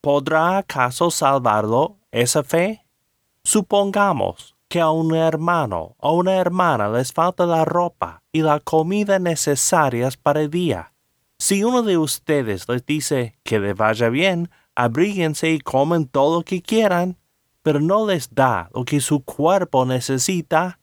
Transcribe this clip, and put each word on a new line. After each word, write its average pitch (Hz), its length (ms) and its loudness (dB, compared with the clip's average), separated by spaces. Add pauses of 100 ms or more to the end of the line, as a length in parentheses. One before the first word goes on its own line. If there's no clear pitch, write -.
¿Podrá 156 580 2
acaso 139 520 -2
salvarlo 123 840 0 (160)
esa 123 320 0
fe? 185 420 -2 (580)
Supongamos 202 1080 0 (140)
que 170 120 -2
a 160 100 4
un 160 260 2
hermano 160 840 -2
o 147 140 0
una 180 240 2
hermana 175 520 0
les 123 240 -2
falta 175 320 0
la 165 200 2
ropa 165 680 -4
y 160 100 -2
la 151 200 2
comida 190 580 0
necesarias 143 960 0
para 151 260 0
el 151 60 -2
día. 147 460 -4 (440)
Si 196 260 0
uno 247 180 2
de 196 160 0
ustedes 139 720 -2
les 120 180 -4
dice 139 560 -4
que 110 160 -2
le 101 160 -2
vaya 110 340 0
bien, 170 400 0 (280)
abríguense 160 760 0
y 160 80 0
comen 147 480 0
todo 143 320 0
lo 165 60 -6
que 180 180 -6
quieran, 185 560 0 (440)
pero 143 180 2
no 202 260 2
les 180 260 -2
da 113 400 0
lo 127 120 -4
que 143 160 0
su 143 240 -2
cuerpo 165 600 0
necesita 156 1000 -2